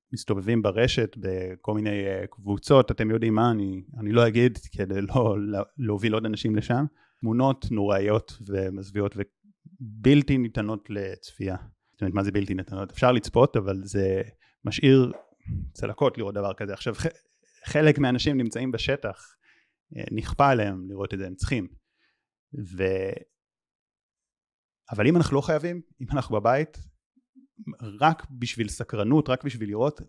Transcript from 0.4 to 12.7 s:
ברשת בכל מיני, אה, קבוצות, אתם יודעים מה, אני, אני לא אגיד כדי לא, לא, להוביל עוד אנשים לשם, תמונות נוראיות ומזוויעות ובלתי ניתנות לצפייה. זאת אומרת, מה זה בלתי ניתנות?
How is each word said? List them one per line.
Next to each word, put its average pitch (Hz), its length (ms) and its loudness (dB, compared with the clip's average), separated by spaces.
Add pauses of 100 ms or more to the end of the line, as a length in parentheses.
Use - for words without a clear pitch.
ברשת 110 580 0
בכל 92 540 -6
מיני, 104 320 -2
אה, 95 260 -4
קבוצות, 101 600 2
אתם 110 200 -2
יודעים 113 240 2
מה, 117 160 4
אני, 98 320 -4 (160)
אני 104 120 -4
לא 117 160 6
אגיד 117 300 4 (140)
כדי 98 300 -4
לא, 107 380 2
לא, 101 220 -2 (160)
להוביל 107 360 0
עוד 110 120 0
אנשים 107 300 -2
לשם, 123 300 0 (340)
תמונות 123 520 0
נוראיות 101 680 0 (100)
ומזוויעות 98 680 -4 (640)
ובלתי 131 580 4
ניתנות 110 520 -4
לצפייה. 98 680 -8 (360)
זאת - 100 -14
אומרת, 95 120 -2
מה 98 100 2
זה 101 80 -2
בלתי 98 220 0
ניתנות? 95 380 -8